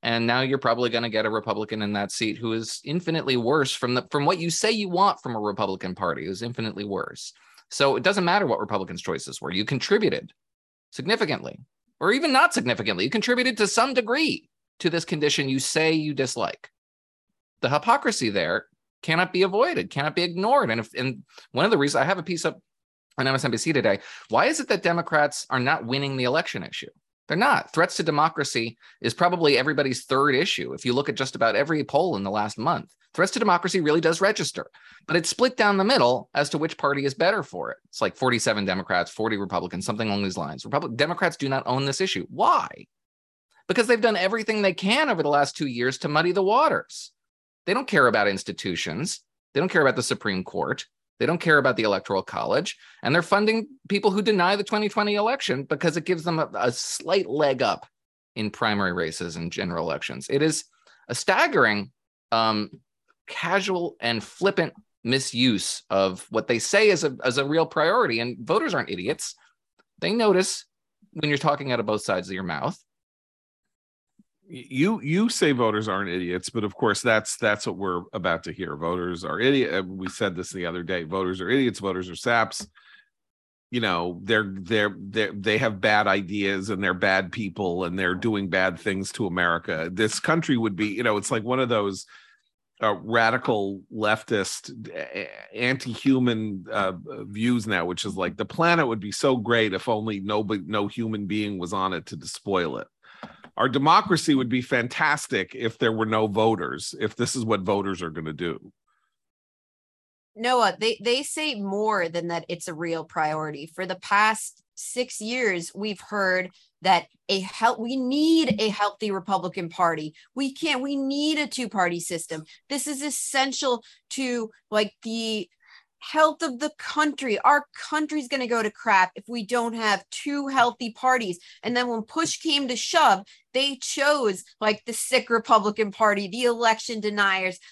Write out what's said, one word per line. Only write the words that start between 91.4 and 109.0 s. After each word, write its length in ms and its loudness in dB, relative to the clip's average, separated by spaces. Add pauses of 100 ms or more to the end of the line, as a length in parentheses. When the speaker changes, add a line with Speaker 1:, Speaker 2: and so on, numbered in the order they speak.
Speaker 2:
one 160 -2
of 100 -2
those, 340 -2 (800)
uh, 120 2
radical 840 0 (140)
leftist, 760 -2 (200)
a-, 300 -10
a-, 360 -14
anti-human, 1120 0
uh, 220 0 (300)
views 440 0
now, 200 0
which 180 -4
is 120 -6
like, 200 -2
the 80 -4
planet 420 2
would 140 -2
be 120 -8
so 240 2
great 360 2
if 160 -4
only 320 -2
nobody, 460 -2
no 220 0
human 380 -4
being 320 -4
was 140 -6
on 220 0
it 120 -6
to 100 -10
despoil 600 -4
it. 120 -10 (640)
Our 140 2
democracy 640 4
would 140 2
be 140 0
fantastic 920 -2
if 220 -4
there 160 2
were 140 0
no 200 2
voters, 720 0
if 180 -4
this 200 -2
is 80 -2
what 160 0
voters 400 0
are 80 -4
gonna 240 -8
do. 400 -6 (1600)